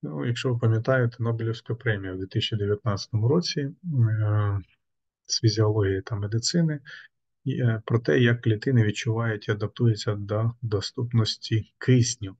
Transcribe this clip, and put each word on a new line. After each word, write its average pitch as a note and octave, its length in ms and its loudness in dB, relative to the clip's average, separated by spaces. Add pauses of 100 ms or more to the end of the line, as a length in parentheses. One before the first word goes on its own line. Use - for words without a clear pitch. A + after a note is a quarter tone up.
Ну, D3 220 -6
якщо B2 280 -2
ви A#2 60 -2
пам'ятаєте, A#2 600 2
Нобелівська A2+ 560 -4
премія G2 380 -4
в F#2 40 -6
дві F#2+ 100 -6
тисячі A2 300 -2
дев'ятнадцятому G#2 680 -2
році, D#3 340 0
е, C#3 120 -6 (1500)
з - 140 -4
фізіології G#2 600 2
та - 140 -8
медицини, A#2+ 640 0 (680)
і, C3 160 -4
е, A2+ 240 0
про A#2+ 140 2
те, C#3+ 200 2
як A#2+ 220 4
клітини A2+ 420 2
відчувають A2 640 -2
і A2+ 40 0
адаптуються G#2+ 640 0
до G#2 360 -2 (100)
доступності A2 1160 -2
кисню. A#2 640 2